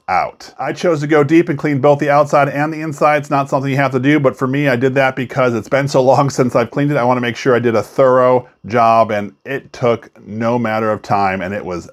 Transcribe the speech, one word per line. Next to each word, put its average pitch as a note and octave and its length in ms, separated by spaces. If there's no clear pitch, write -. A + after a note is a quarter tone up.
out. - 500
I C#3 140
chose E3 260
to D3 80
go D3+ 160
deep E3 260
and C#3+ 80
clean C#3+ 240
both D3 160
the D3 140
outside C#3+ 380
and D3 220
the D#3 100
inside. D3+ 360
It's C#3+ 140
not C#3 180
something C#3 220
you C3 60
have C3+ 160
to C3 60
do, D3 200
but C3+ 180
for C3+ 80
me, C#3 220
I B2 80
did B2+ 180
that C3+ 220
because B2+ 400
it's G#2 140
been C#3 180
so C#3 160
long C3+ 260
<laughs> - 0
since B2+ 260
I've A#2+ 140
cleaned C#3+ 220
it. - 60
I A#2 60
wanna B2 180
make A#2+ 140
sure B2+ 200
I A#2 40
did A#2 160
a G#2 60
thorough B2+ 680
job, A2+ 420
and G#2 340
it C3 300
took A#2 480
no A2+ 380
matter A2 320
of G#2 100
time, G2 400
and F2+ 100
it G2+ 140
was F2 280